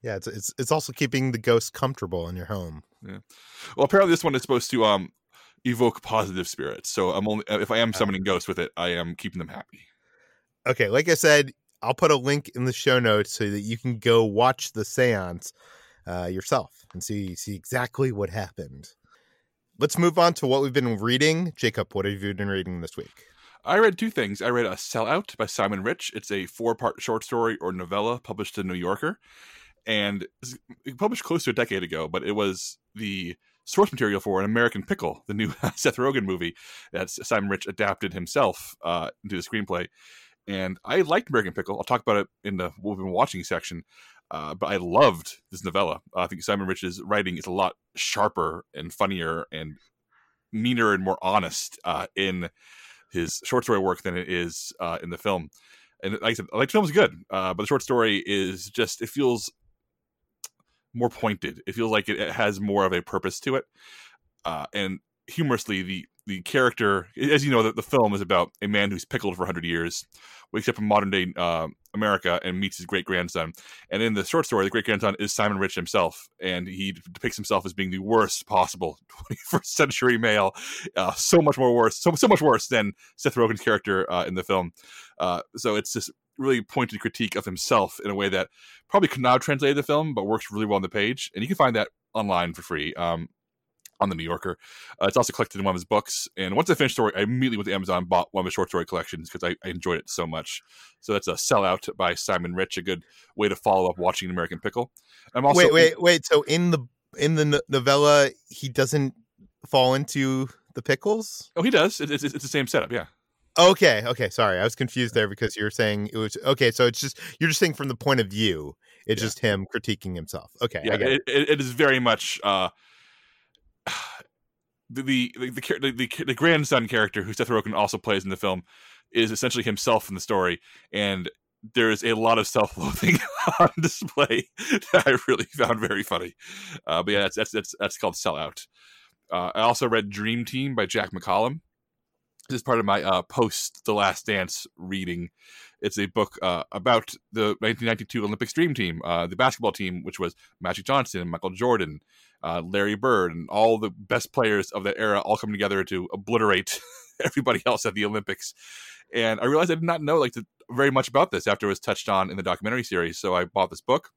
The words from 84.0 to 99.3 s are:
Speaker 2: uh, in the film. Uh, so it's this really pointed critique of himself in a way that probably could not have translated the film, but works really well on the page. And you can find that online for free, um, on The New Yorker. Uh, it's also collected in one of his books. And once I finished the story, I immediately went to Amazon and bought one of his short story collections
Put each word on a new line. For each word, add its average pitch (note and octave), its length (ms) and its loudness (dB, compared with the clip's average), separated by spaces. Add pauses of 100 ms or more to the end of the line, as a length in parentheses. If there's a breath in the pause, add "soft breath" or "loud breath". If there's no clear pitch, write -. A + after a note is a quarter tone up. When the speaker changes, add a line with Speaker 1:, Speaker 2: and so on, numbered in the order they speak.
Speaker 2:
uh, F2+ 140 0
in F2+ 100 -6
the F#2 100 -4
film. F2+ 280 0 (460 loud breath)
Uh, F2 240 -2 (140)
so A2 200 0
it's - 160 -4
this - 180 -6 (260)
really C3 260 0
pointed G#2+ 380 -4
critique - 360 -4
of G2+ 80 -4
himself G2 600 0
in G2+ 60 -2
a G2 40 -4
way G2+ 140 0
that F#2 200 0 (400 soft breath)
probably G3 200 6
could C3+ 140 -4
not B2 100 6
have B2+ 80 6
translated C#3 360 2
the C#3+ 80 0
film, D3+ 300 0
but G2+ 100 -2
works G#2+ 260 -2
really G#2+ 160 -2
well G#2 100 2
on F#2+ 60 2
the F#2 60 -4
page. A2 460 -2
And G2 80 -6
you C3 60 -4
can F3+ 80 -2
find A#2 200 4
that G#2 120 2 (240)
online F2+ 420 0
for E2+ 80 -16
free, D#2 320 -6
um, E2+ 340 -4 (720)
on G2+ 80 2
The F2+ 80 -4
New D#2+ 80 -6
Yorker. E2+ 340 -6 (420 loud breath)
Uh, F#2+ 60 2
it's G2 100 2
also A#2+ 160 2
collected G2+ 280 -4
in G2 40 -2
one G2 60 2
of F2+ 60 0
his F2 80 -6
books. - 420 -2 (100)
And F#2+ 200 -2
once E3 120 2
I F3 60 6
finished C3 220 0
the B2 60 2
story, G#2 140 4
I G2 60 2
immediately A#2+ 360 0
went G2+ 100 -4
to G2 60 0
Amazon F#2+ 240 0
and F2+ 100 -4
bought F2 240 2
one F#2+ 100 0
of F2+ 40 -2
his F2+ 60 -2
short F#2+ 160 0
story F2 160 -2
collections E2 460 -8